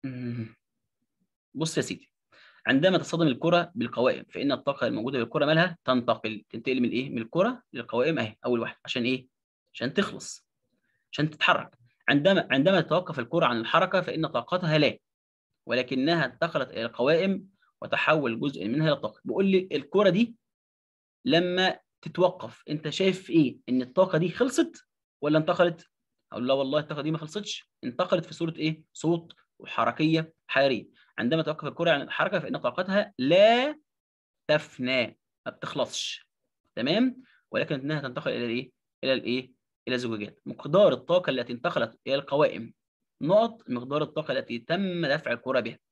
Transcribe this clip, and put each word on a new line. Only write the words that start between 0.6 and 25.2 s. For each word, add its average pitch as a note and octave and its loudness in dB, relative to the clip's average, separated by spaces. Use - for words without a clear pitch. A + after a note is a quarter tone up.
بص D#3+ -4
يا C#3+ 0
سيدي، - -8
عندما D#3 4
تصطدم D#3+ 0
الكرة D#3 2
بالقوائم A#2+ 0
فإن C#3 -2
الطاقة C3+ -4
الموجودة A2+ -4
بالكرة C#3 -2
مالها؟ E3 2
تنتقل، A2+ -2
تنتقل B2 -4
من A#2+ 2
إيه؟ C3 -4
من A#2 -6
الكرة G3 -2
للقوائم C3 -2
أهي، A2 -4
أول B2 0
واحدة. A2 -8
عشان B2 -4
إيه؟ C3 -2
عشان B2+ -6
تخلص، - -4
عشان D#3 0
تتحرك. - 0
عندما، D3+ 4
عندما D#3+ 4
تتوقف D#3+ -2
الكرة D#3+ 0
عن A#2+ 2
الحركة F3+ 2
فإن D#3 -4
طاقتها D#3 0
لا، D3 2
ولكنها C3 0
انتقلت C#3+ -4
إلى A2+ -4
القوائم E3 0
وتحول A#2+ 0
جزء C#3 -4
منها D#3 0
إلى D3 2
طاقة. - -10
بيقول G3 0
لي F#3 2
الكرة F#3+ 2
دي A3 0
لما F3+ 2
تتوقف E3+ -2
أنت D3+ -4
شايف F#3+ 0
إيه؟ C#3+ 4
إن B2+ 2
الطاقة F#3 2
دي F3 2
خلصت - -2